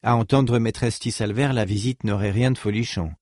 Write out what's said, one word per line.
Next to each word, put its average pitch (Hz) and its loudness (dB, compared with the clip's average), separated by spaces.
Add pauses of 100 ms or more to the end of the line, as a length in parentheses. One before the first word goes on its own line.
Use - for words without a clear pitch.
À 120 2
entendre 120 2
maîtresse 113 -2
Tissalver, 117 -2
la 113 2
visite 104 -2
n'aurait 101 0
rien 123 2
de 123 0
folichon. 104 -2